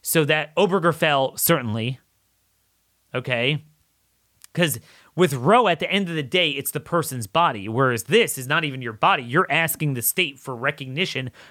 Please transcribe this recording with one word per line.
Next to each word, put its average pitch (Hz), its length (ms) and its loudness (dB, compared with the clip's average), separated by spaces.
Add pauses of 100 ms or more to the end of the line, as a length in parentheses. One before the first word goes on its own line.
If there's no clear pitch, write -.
So 160 240 2
that 151 300 0
Obergefell, 165 840 2
certainly, 120 600 0 (1120)
okay? 131 520 -2 (880)
'Cause 147 260 0 (360)
with 160 180 2
Roe, 196 340 4
at 170 120 0
the 170 120 -4
end 190 180 0
of 170 60 -6
the 151 80 -2
day, 160 280 0
it's 139 200 -6
the 147 80 -4
person's 131 480 -4
body, 131 400 0
whereas 120 360 2
this 190 340 2
is 127 100 -10
not 156 180 0
even 131 160 -6
your 120 120 -8
body. 156 300 2
You're 143 280 0
asking 156 420 0
the 120 80 -4
state 143 380 -2
for 131 160 -10
recognition 135 760 -6 (200)